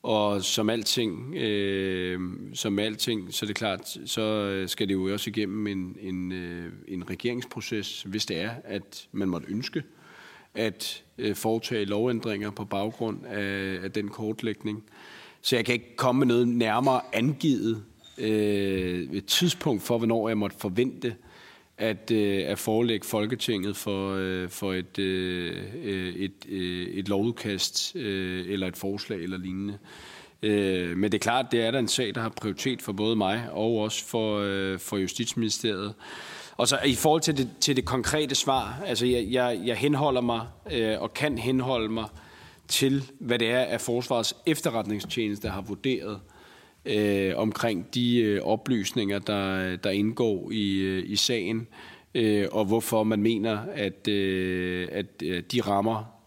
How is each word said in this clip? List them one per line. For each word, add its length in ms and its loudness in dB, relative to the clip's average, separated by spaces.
Og 420 2
som 260 2
alting, 640 -2
øh, 840 -2
som 240 0
alting, 560 -2
så 100 -2
er 20 -4
det 100 -4
klart, 500 -4
så, 160 -2
øh, 460 0
skal 200 -2
det 60 2
jo 180 0
også 180 -4
igennem 360 -2
en, 340 -4
en, 320 -6
øh, 400 -8
en 220 -6
regeringsproces, 920 -6
hvis 240 -4
det 140 -2
er, 100 -2
at 480 -10
man 160 0
måtte 220 -2
ønske 320 -4
at, 480 -2
øh, 160 0
foretage 500 0
lovændringer 680 0
på 140 -10
baggrund 600 -4
af, 580 -2
af 80 -6
den 160 -2
kortlægning. 760 -4
Så 140 2
jeg 80 2
kan 80 2
ikke 240 -2
komme 220 4
med 80 6
noget 220 6
nærmere 520 4
angivet, 720 2
øh, 920 2
et 140 -4
tidspunkt 560 2
for, 160 2
hvornår 300 4
jeg 100 2
måtte 200 0
forvente 560 0
at, 300 0
øh, 360 4
at 120 -2
forelægge 480 0
Folketinget 680 -2
for, 380 -2
øh, 340 -2
for 240 -4
et, 260 -4
øh, 580 -2
øh, 320 -4
et, 340 -6
øh, 380 -4
et 220 -4
lovudkast, 880 -2
øh, 520 -4
eller 180 0
et 100 -6
forslag 460 -4
eller 160 -4
lignende. 400 -6
Øh, 540 2
men 160 4
det 60 2
er 40 0
klart, 300 2
det 100 4
er 80 2
da 80 0
en 100 2
sag, 260 0
der 60 -4
har 80 -2
prioritet 540 -2
for 100 -6
både 240 2
mig 360 2
og 240 2
også 280 -2
for, 340 0
øh, 400 0
for 180 -4
Justitsministeriet. 1000 -2
Og 120 4
så 180 4
i 80 6
forhold 260 6
til 160 2
det, 120 0
til 160 2
det 80 2
konkrete 500 0
svar, 520 0
altså 200 2
jeg, 240 2
jeg, 340 2
jeg 120 0
henholder 440 2
mig, 260 0
øh, 300 0
og 120 -6
kan 240 0
henholde 500 0
mig 200 -4
til, 360 2
hvad 200 0
det 120 2
er, 100 4
at 200 0
Forsvarets 560 0
Efterretningstjeneste 1040 0
har 120 -4
vurderet, 600 -2
øh, 520 4
omkring 580 0
de, 240 4
øh, 240 4
oplysninger, 760 0
der, 580 0
der 140 -2
indgår 600 2
i, 260 0
øh, 340 0
i 60 0
sagen, 500 0
øh, 380 4
og 120 2
hvorfor 400 4
man 180 4
mener, 360 2
at, 340 -2
øh, 840 0
at, 140 -2
øh, 200 -2
de 80 2
rammer 440 0